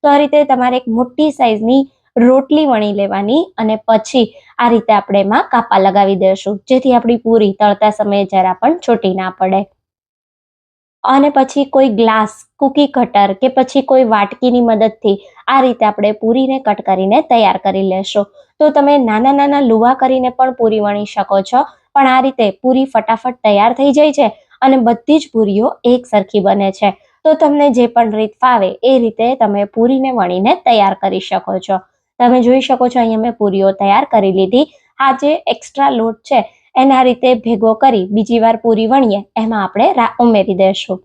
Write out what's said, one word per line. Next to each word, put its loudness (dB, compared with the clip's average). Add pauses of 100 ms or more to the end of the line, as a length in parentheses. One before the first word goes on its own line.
તો 2
આ 4
રીતે 0 (120)
તમારે 0
એક -12 (140)
મોટી -2
સાઈઝની 0 (420)
રોટલી 2
વણી -2
લેવાની -2 (200)
અને 0 (140)
પછી 0 (360)
આ 2
રીતે 0
આપણે 0
એમાં 0
કાપા 0
લગાવી 0
દઈશું, -2 (120)
જેથી 2
આપણી 0
પૂરી 2
તળતા 2
સમયે -2
જરા 0
પણ 0 (120)
છૂટી 0
ના -6
પડે. -2 (1400)
અને 2
પછી 0 (100)
કોઈ 2 (100)
ગ્લાસ, 0 (280)
કૂકી 0
કટર 0 (100)
કે 0
પછી 0
કોઈ 4 (100)
વાટકીની 0
મદદથી 0 (380)
આ 4
રીતે -2
આપણે -2 (120)
પૂરીને 0 (100)
કટ -4
કરીને 0 (120)
તૈયાર 2
કરી -2
લેશું. -4 (320)
તો 2
તમે 2 (140)
નાના 0
નાના 0
લુવા 2
કરીને 0
પણ 0
પૂરી 0
વણી -6
શકો -2 (120)
છો, 0 (320)
પણ 4
આ 2
રીતે -2 (160)
પૂરી 0
ફટાફટ -4
તૈયાર 2
થઈ 2
જાય 2
છે 2 (380)
અને 4 (100)
બધી 0
જ -18
પૂરીઓ 0 (200)
એક 0 (100)
સરખી -2
બને 0 (120)
છે. 0 (320)
તો 4
તમને 2
જે 2
પણ 2
રીત -4
ફાવે 2 (220)
એ 4 (120)
રીતે -2 (140)
તમે 0
પૂરીને 0
વણીને -2 (160)
તૈયાર 2
કરી -4
શકો -6 (100)
છો. -2 (420)
તમે 4
જોઈ 2
શકો 0
છો -2
અહીંયા -2
મેં -4
પૂરીઓ 0
તૈયાર 2
કરી 0
લીધી. 2 (380)
આ 2 (100)
જે 0 (220)
એક્સ્ટ્રા -4 (100)
લોટ -4 (100)
છે 0 (420)
એને 4
આ 2
રીતે 0 (140)
ભેગો 0 (100)
કરી 2 (120)
બીજી 0
વાર 2
પૂરી 0
વણીએ 0 (220)
એમાં -4
આપણે 0 (100)
રા-, -2 (100)
ઉમેરી 0
દેશું. -2